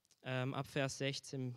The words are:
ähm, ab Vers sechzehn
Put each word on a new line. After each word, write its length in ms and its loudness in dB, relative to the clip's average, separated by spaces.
ähm, 320 2
ab 100 0
Vers 320 0
sechzehn 600 -2